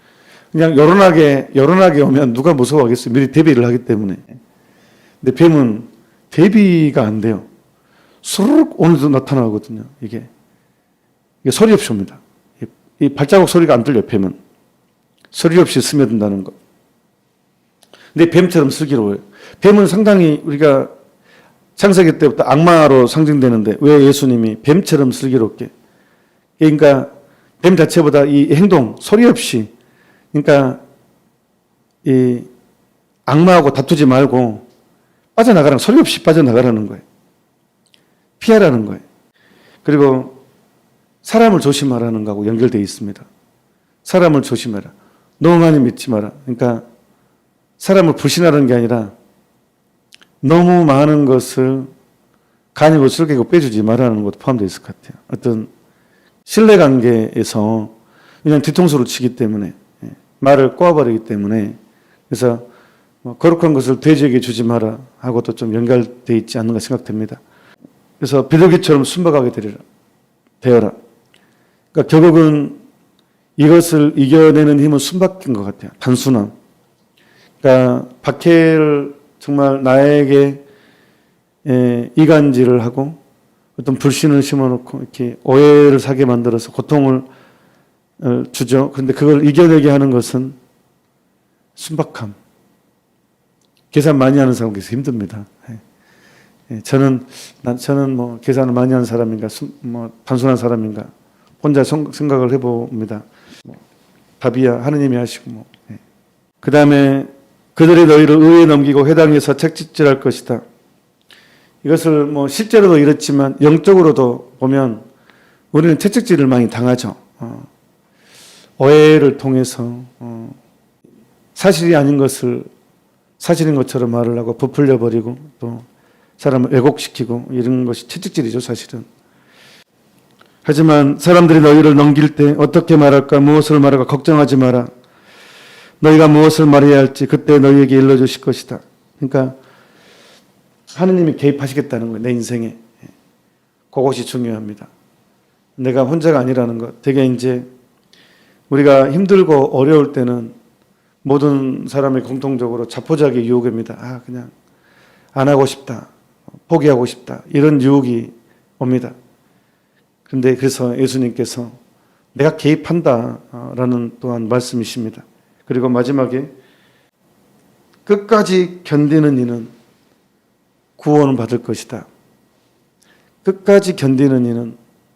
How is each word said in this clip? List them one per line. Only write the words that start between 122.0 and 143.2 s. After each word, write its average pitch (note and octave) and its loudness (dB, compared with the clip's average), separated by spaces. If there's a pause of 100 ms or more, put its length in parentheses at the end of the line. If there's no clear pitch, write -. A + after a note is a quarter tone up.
것을 C3 -4 (760)
사실인 D#3 -2
것처럼 B2+ -4
말을 A#2 -4
하고 A#2 -8
부풀려버리고 A#2+ -2 (220)
또 A#2 -14 (540)
사람을 C3 -2
왜곡시키고 B2 -6
이런 B2+ -4
것이 A#2+ -10
채찍질이죠, B2+ -8
사실은. A#2+ -12 (1600)
하지만 D3 2
"사람들이 E3+ 4
너희를 D3+ 6
넘길 D3 2
때 D3 2
어떻게 D#3 2
말할까, C#3+ 4
무엇을 D3 2
말할까 C#3 2
걱정하지 C#3+ 0
마라. B2+ 0 (1120)
너희가 D#3 6
무엇을 D#3 4
말해야 C#3+ 4
할지 C3+ 0
그때 D3 2
너희에게 C#3 4
일러주실 C3+ 2
것이다." - -8 (380)
그러니까 C3 -4 (1400)
하느님이 F3 0
개입하시겠다는 C#3 -6
거예요, A2 -12
내 B2 -6
인생에. A2+ -8 (1160)